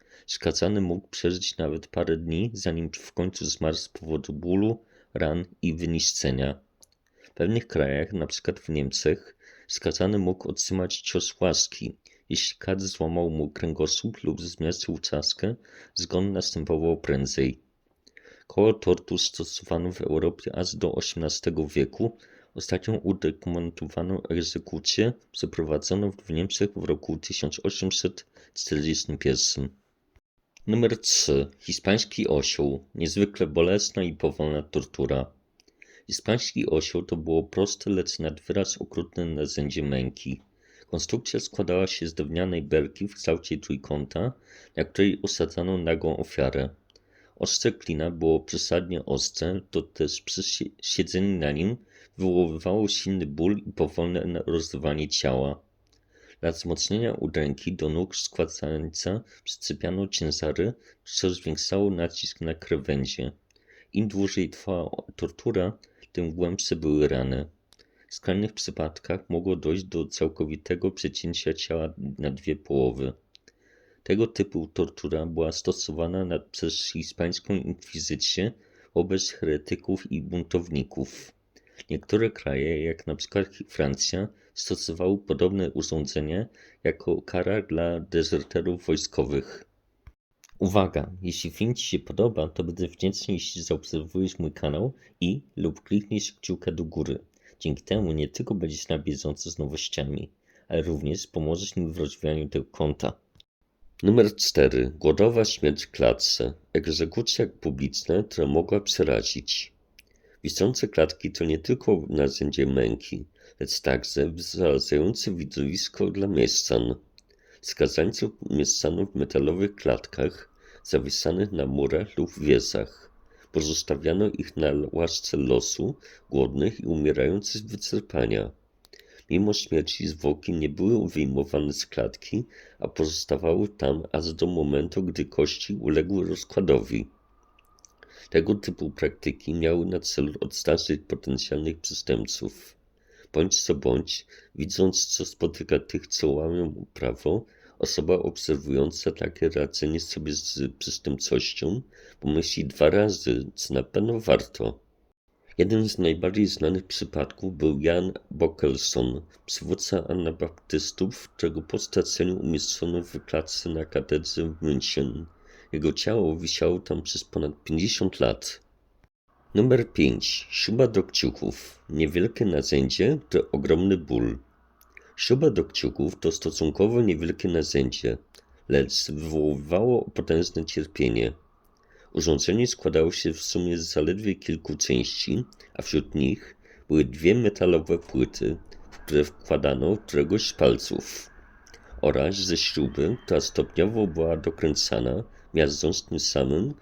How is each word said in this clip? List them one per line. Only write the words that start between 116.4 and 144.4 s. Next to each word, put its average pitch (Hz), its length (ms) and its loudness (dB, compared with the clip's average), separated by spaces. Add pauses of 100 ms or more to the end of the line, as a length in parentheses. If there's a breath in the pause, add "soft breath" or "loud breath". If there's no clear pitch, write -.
Skazańców - 800 0
umieszczano 78 640 0
w - 100 -10
metalowych 78 600 2
klatkach - 760 -2 (340 loud breath)
zawieszanych 82 680 0
na 76 140 0
murach 69 520 0
lub - 220 -2
wieżach. 60 720 2 (400 soft breath)
Pozostawiano 80 800 0
ich - 280 -6
na 76 140 4 (200)
łasce - 460 -2
losu, 67 580 2 (340 loud breath)
głodnych 69 500 2
i - 60 -10
umierających 76 760 2
z 107 40 -14
wyczerpania. 60 880 -2 (800 loud breath)
Mimo 104 240 4
śmierci - 540 -2
zwłoki 76 460 0
nie 78 160 0
były 92 400 2
wyjmowane 71 640 0
z - 120 -6
klatki, - 600 -4 (340 loud breath)
a - 80 -4
pozostawały 82 800 0
tam 73 440 0
aż 80 220 -2
do 85 140 2
momentu, 80 560 0
gdy 82 220 -2
kości - 480 0
uległy 80 520 2
rozkładowi. 60 840 2 (1200 loud breath)
Tego 82 260 4
typu 85 360 -6
praktyki - 600 -4
miały 85 320 2
na 92 140 -2
celu 71 420 -2
odstraszyć - 640 0
potencjalnych 76 720 -4
przestępców. - 960 -4 (580 soft breath)
Bądź 85 280 2
co - 140 0
bądź, 65 500 0 (300 loud breath)